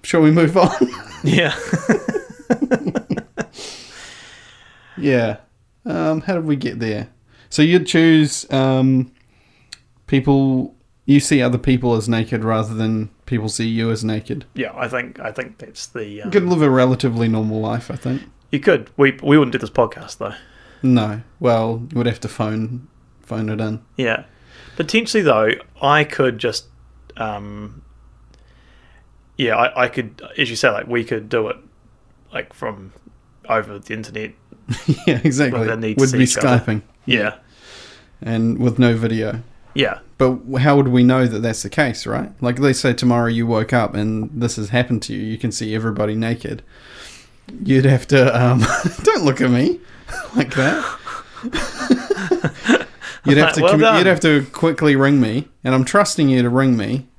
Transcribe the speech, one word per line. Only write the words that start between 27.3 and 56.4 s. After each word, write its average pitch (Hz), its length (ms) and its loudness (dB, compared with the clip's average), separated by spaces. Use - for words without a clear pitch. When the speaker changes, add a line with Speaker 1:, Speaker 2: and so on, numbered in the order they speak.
Speaker 2:
yeah, 117 180 0
I, 123 300 0
I - 20 -8
could, 117 340 -8
as 131 120 -2
you 117 60 -8
say, 123 140 2
like, 113 180 -4
we 120 160 -2
could 110 240 -6
do 110 200 -2
it, - 100 -8
like, - 200 -10
from 98 400 -12
over 104 300 -4
the - 140 -14
internet. 107 440 -12
Speaker 1:
<laughs> - 40 -20
Yeah, 135 200 0
exactly. 127 340 0
Speaker 2:
With 110 80 -2
the 113 80 -2
need 110 220 -4
to 131 40 2
Speaker 1:
We'd 131 100 4
Speaker 2:
see 127 80 0
Speaker 1:
be 131 40 6
Speaker 2:
each - 140 2
other. 143 100 0
Speaker 1:
Skyping. 107 180 -2
Speaker 2:
Yeah. 107 300 -2
Speaker 1:
And 113 360 -2
with 120 220 0
no 120 160 4
video. 113 460 -4
Speaker 2:
Yeah. 113 260 -2
Speaker 1:
But 131 120 4
w-, 131 300 -6
how 143 180 6
would 135 100 4
we 123 160 6
know 127 240 4
that 110 120 -4
that's 113 240 -4
the 101 60 -8
case, 127 380 -2
right? 113 240 -4
Like, 123 160 -2
let's 135 220 2
say 123 140 2
tomorrow 120 340 2
you 117 180 0
woke 113 280 0
up 113 220 0
and 107 380 -4
this 117 220 -4
has 104 140 -6
happened 120 340 0
to 113 100 -10
you. 101 100 -8
You 110 140 -6
can 113 140 -4
see 107 240 -6
everybody 107 400 -2
naked. 117 480 -6
You'd 131 200 4
have 131 240 4
to, 131 300 4
um, 123 240 4
<laughs> - 200 -6
don't 415 220 2
look - 160 0
at 247 80 2
me 294 320 0
<laughs> - 300 -12
like 127 180 -2
that. - 420 -2
<laughs> - 1400 -2
You'd 139 120 6
have 156 160 4
to 156 100 0
Speaker 2:
Well 185 100 6
Speaker 1:
commu-, 151 80 4
Speaker 2:
done. 220 160 6
Speaker 1:
you'd 185 100 4
have 175 140 4
to 147 300 4
quickly 156 440 2
ring 139 260 4
me, 117 260 -2
and 131 120 2
I'm 131 100 2
trusting 156 440 2
you 127 120 4